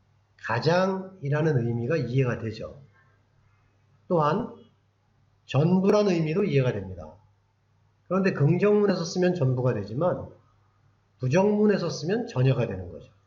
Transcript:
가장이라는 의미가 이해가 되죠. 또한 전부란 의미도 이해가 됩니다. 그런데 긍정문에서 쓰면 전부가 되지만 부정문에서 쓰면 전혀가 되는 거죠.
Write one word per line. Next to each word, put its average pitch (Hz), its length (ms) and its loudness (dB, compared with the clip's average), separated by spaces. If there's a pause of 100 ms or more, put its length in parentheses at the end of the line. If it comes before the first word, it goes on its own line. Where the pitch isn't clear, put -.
(380)
가장이라는 151 1300 -2
의미가 117 320 -2
이해가 123 420 -2
되죠. 101 420 -10 (1300)
또한 175 460 0 (920)
전부란 190 640 2
의미도 165 340 0
이해가 135 300 0
됩니다. 92 400 -12 (920)
그런데 185 260 0
긍정문에서 180 720 4
쓰면 180 300 0
전부가 127 380 0
되지만 110 540 -4 (920)
부정문에서 190 680 2
쓰면 156 380 -4
전혀가 127 400 2
되는 90 240 -10
거죠. - 180 -18 (180)